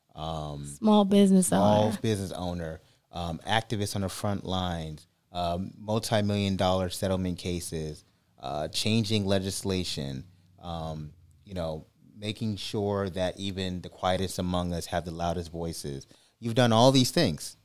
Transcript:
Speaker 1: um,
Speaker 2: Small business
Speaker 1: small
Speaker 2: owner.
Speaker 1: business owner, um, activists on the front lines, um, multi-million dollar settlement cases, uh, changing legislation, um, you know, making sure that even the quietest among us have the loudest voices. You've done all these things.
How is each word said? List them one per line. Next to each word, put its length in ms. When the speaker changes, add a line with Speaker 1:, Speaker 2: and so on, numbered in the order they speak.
Speaker 1:
um, 500
Speaker 2:
Small 400
business 420
Speaker 1:
small 380
Speaker 2:
owner. 160
Speaker 1:
business 300
owner, 500
um, 360
activists 480
on 60
the 80
front 360
lines, 600
um, 460
multi-million 800
dollar 320
settlement 480
cases, 640
uh, 300
changing 560
legislation, 1000
um, 520
you 80
know, 320
making 380
sure 560
that 280
even 420
the 80
quietest 500
among 340
us 140
have 180
the 60
loudest 400
voices. 560
You've 160
done 180
all 180
these 200
things. 540